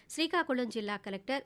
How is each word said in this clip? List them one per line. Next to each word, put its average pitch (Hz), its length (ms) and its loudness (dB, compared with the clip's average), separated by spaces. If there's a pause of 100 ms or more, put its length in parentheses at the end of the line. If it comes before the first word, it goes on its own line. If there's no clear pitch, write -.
శ్రీకాకుళం 311 600 2
జిల్లా 208 280 -2
కలెక్టర్ 202 480 -4